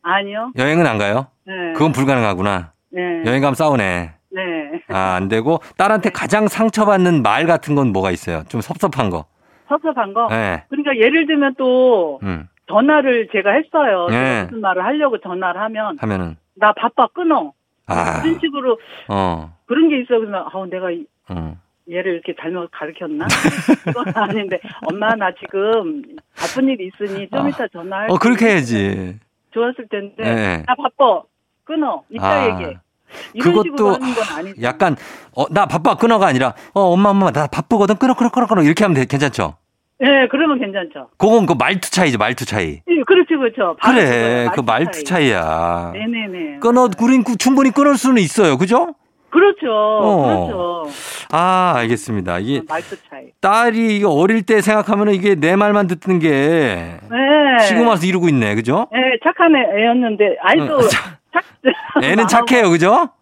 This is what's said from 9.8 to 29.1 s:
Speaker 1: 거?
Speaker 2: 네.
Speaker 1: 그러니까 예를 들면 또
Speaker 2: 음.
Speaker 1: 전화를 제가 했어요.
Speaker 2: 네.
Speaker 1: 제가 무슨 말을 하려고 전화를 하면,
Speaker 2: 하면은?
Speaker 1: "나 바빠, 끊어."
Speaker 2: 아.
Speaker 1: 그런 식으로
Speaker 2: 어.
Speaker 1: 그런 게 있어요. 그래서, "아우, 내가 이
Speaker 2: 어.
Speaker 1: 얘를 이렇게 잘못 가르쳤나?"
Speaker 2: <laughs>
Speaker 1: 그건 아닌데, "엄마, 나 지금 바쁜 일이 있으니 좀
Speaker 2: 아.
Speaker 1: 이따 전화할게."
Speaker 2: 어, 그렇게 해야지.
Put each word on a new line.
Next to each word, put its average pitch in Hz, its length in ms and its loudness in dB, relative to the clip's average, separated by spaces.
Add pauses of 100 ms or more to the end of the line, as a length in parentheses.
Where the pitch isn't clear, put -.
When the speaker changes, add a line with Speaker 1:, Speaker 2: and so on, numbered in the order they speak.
Speaker 1:
거? 233 160 0
Speaker 2:
네. 113 400 -2
Speaker 1:
그러니까 285 280 -4
예를 285 300 2
들면 285 300 0
또 254 680 2
Speaker 2:
음. 87 240 -6 (200)
Speaker 1:
전화를 254 640 2
제가 196 200 0
했어요. 247 580 0
Speaker 2:
네. - 60 0
Speaker 1:
제가 120 300 0
무슨 220 160 -12
말을 185 240 -2
하려고 277 340 -2
전화를 180 420 -6
하면, 214 380 -6
Speaker 2:
하면은? 90 380 -6 (180)
Speaker 1:
"나 214 180 2
바빠, 240 400 0
끊어." 311 380 -2 (340)
Speaker 2:
아. 82 360 -2
Speaker 1:
그런 330 180 -2
식으로 269 400 -2 (300)
Speaker 2:
어. 87 420 -4 (160)
Speaker 1:
그런 320 220 2
게 294 120 -2
있어요. 247 200 0
그래서, 208 300 -8
"아우, 190 160 -10
내가 185 240 -8
이 170 140 -10 (240)
Speaker 2:
어. 82 260 -10 (360)
Speaker 1:
얘를 175 220 -6
이렇게 170 260 -8
잘못 170 320 -8
가르쳤나?" 156 560 -10
Speaker 2:
<laughs> - 560 -2
Speaker 1:
그건 170 220 -4 (100)
아닌데, 202 440 -2 (320)
"엄마, 208 240 -2
나 196 240 -4
지금 196 640 -4 (340)
바쁜 - 340 -2
일이 202 240 -4
있으니 196 360 -8
좀 277 160 -4
Speaker 2:
아. 285 40 0
Speaker 1:
이따 254 180 -6
전화할게." 190 460 -6
Speaker 2:
어, 185 40 0
그렇게 233 300 2
해야지. 101 720 -2 (340)